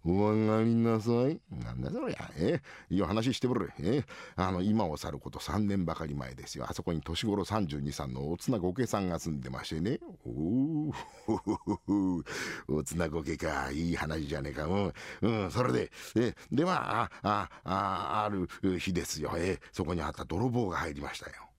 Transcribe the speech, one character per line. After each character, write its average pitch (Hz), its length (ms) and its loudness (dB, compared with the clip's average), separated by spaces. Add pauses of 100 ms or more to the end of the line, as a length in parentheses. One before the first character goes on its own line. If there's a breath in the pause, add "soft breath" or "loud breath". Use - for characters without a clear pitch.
お 101 280 6
上 110 140 4
が 110 160 4
り 117 120 4
な 113 260 4
さ 110 100 0 (180)
い。 160 120 -2 (100)
な 85 220 -6
ん - 80 -6
だ 65 100 -2
そ 254 160 -4
り 190 80 -2
ゃ、 - 220 -8
え？ 90 240 2 (300 loud breath)
い 85 60 2
い 98 60 4
お 82 40 2
話 110 280 2
し - 60 -4
て 127 60 2
く 123 120 4
れ。 87 80 2 (140)
え？ 110 240 2 (320 loud breath)
あ 92 140 4
の、 90 100 2
今 107 260 4
を 76 100 -2
去 - 140 -6
る 71 80 -6
こ - 120 -10
と - 100 -10
三 101 280 0
年 98 160 2
ば 82 100 0
か 80 120 -4
り 73 80 -4
前 65 200 -6
で - 120 -12
す - 120 -10
よ。 60 100 -4
あ - 60 -6
そ - 80 -6
こ 87 100 0
に 78 100 2
年 85 240 -2
頃 101 180 2
三 104 220 0
十 71 140 -2
二、 71 120 -2
三 69 200 -4
の 69 200 -2
お 90 40 0
つ - 140 -2
な 117 80 2
ご 87 160 2
け 120 120 0
さ 107 120 0
ん 92 100 0
が 82 100 -2
住 78 180 -4
ん 67 40 -4
で 62 80 -10
ま 64 160 -8
し - 60 -8
て 80 100 -2
ね。 113 200 0 (240)
お 135 680 0
ー、 92 1300 0 (420 loud breath)
<laughs> - 20 -8
お 76 140 2
つ 78 140 -6
な 85 120 2
ご 78 140 -2
け 78 140 -2
か。 69 340 -2
い 82 220 0
い - 40 0
話 78 300 -2
じ 76 100 -2
ゃ 69 60 -4
ね 71 80 -4
え - 20 -10
か。 73 140 -2
う 90 80 2
ん。 98 180 2 (300 loud breath)
う 107 240 2
ん、 85 40 -4
そ 120 120 2
れ 123 100 4
で、 110 200 0 (240 loud breath)
え、 113 180 4 (160 loud breath)
で、 143 140 4
ま 185 80 4
あ、 117 300 0
あ、 - 80 -2 (120)
あ、 101 280 2 (140 loud breath)
あ、 95 600 0
あ 107 40 2
る 92 200 0 (300 loud breath)
日 92 140 0
で 85 120 0
す 76 180 -4
よ。 71 140 -2
え、 87 240 0 (120)
そ - 120 -2
こ 85 100 0
に 82 80 0
あ 76 60 -2
っ - 40 -4
た - 120 -8
泥 101 240 0
棒 117 200 2
が 82 100 -2
入 78 160 -4
り 71 60 -8
ま - 140 -6
し - 60 -10
た - 100 -12
よ。 - 60 -16 (220)